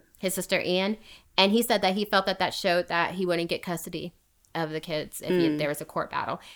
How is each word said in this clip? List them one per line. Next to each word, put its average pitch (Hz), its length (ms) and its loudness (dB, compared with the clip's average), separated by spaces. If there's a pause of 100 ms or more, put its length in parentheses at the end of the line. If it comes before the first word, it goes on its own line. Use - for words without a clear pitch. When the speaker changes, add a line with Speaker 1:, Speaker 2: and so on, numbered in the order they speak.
(180)
Speaker 1:
his 185 160 -2
sister 180 240 -2
Ann, 190 380 0 (400)
and 196 160 6
he 233 100 4
said 226 200 2
that 190 120 4
he 208 100 0
felt 196 220 2
that 190 140 0
that 180 140 0
showed 175 340 2
that 170 260 0
he 190 100 -2
wouldn't 170 260 0
get - 120 -4
custody 175 520 -6 (380)
of 165 180 -4
the 156 100 -4
kids 151 400 -6
if - 100 -8
he, 175 180 4
Speaker 2:
Mm. 151 100 0
Speaker 1:
there 151 100 0
was 147 120 -4
a - 40 -10
court - 260 -6
battle. 143 300 -4 (160)